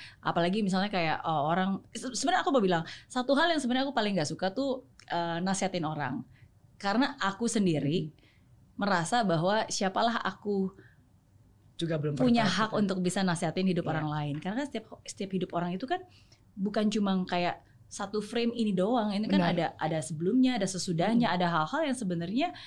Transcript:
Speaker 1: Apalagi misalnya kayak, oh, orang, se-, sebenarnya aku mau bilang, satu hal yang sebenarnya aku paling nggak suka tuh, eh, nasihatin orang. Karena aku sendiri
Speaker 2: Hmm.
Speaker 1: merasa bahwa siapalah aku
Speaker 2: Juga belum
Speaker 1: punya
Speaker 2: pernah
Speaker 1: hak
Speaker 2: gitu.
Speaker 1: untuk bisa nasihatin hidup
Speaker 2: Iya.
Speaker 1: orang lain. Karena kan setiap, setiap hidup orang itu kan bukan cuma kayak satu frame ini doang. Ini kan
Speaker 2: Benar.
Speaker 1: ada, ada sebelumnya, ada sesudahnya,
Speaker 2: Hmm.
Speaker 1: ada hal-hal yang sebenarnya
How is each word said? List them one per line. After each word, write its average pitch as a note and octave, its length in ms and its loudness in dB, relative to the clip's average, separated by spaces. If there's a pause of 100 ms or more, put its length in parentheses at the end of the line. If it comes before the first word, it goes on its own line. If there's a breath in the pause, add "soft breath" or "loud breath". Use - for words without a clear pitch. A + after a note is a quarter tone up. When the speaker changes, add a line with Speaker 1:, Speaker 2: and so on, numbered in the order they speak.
(200 loud breath)
Speaker 1:
Apalagi E3+ 400 0
misalnya F#3+ 280 0
kayak, E3+ 340 0
oh, D#3 240 0
orang, F#3 240 2 (200)
se-, A3+ 200 -8
sebenarnya E4+ 300 0
aku F4+ 100 0
mau B3+ 140 4
bilang, F3+ 160 2 (260 loud breath)
satu B3+ 280 -2
hal D#4 120 4
yang D#4+ 140 2
sebenarnya B3+ 240 0
aku C#4 80 -4
paling G#3 200 0
nggak D#3+ 140 2
suka F3+ 240 -2
tuh, C4+ 300 -2 (260)
eh, E3+ 320 -2
nasihatin F#3 460 -2
orang. D3 400 -4 (500 soft breath)
Karena A3+ 440 0
aku G3 280 -2
sendiri D#3+ 600 2
Speaker 2:
Hmm. - 80 -20 (640 soft breath)
Speaker 1:
merasa G3+ 440 0
bahwa F#3 460 2
siapalah G#3+ 500 0
aku F#3+ 540 -2 (1040 soft breath)
Speaker 2:
Juga E3 220 -2
belum D3 200 -2
Speaker 1:
punya A#3+ 260 6
Speaker 2:
pernah F3+ 160 2
Speaker 1:
hak G#3+ 140 2
Speaker 2:
gitu. - 80 2
Speaker 1:
untuk F#3+ 200 2
bisa F3+ 200 0
nasihatin F#3 480 0
hidup F3 160 2
Speaker 2:
Iya. D#3 80 -2
Speaker 1:
orang D#3 160 -2
lain. D3 300 -2
Karena F#3 180 -6
kan C#4+ 100 -4
setiap, A3+ 180 -8 (200)
setiap - 260 -8
hidup F3+ 220 -4
orang F3 200 -2
itu F#3+ 120 -6
kan F4 160 -2 (520 soft breath)
bukan G#3 360 0
cuma G#3 240 2 (100)
kayak F3 380 -2 (260 soft breath)
satu G#3 340 -6
frame A#3 320 -2
ini A3+ 200 0
doang. G#3+ 380 2
Ini G#3 160 -2
kan G3 120 2
Speaker 2:
Benar. E3+ 140 4
Speaker 1:
ada, E3 220 0
ada D#3+ 260 -2
sebelumnya, A3 560 2
ada G3 80 -2
sesudahnya, F#3+ 640 0
Speaker 2:
Hmm. F3+ 80 0
Speaker 1:
ada F3+ 140 2
hal-hal E3 340 0
yang B3+ 140 -2
sebenarnya F#3 500 -2 (180 loud breath)